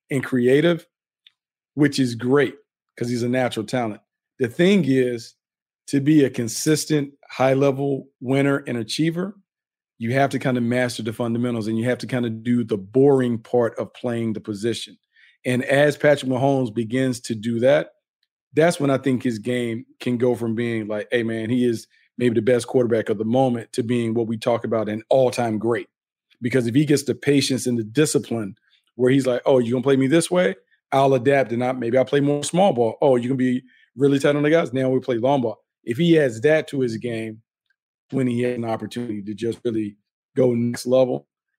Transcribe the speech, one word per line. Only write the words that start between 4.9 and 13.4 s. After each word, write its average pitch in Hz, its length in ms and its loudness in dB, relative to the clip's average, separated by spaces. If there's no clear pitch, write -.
to 139 120 0
be 147 240 4
a 123 60 2
consistent 143 800 -2
high-level 135 800 0
winner 139 440 0
and 123 120 -6
achiever, 160 580 -4
you 117 140 -6
have 135 180 2
to 135 100 -4
kinda 127 200 0
master 120 440 -2
the 110 100 -6
fundamentals 117 560 -4
and 113 80 -2
you 113 80 -2
have 123 120 0
to 117 100 -10
kinda 120 220 -2
do 117 360 -2
the 113 120 -2
boring 123 600 2
part 117 420 -2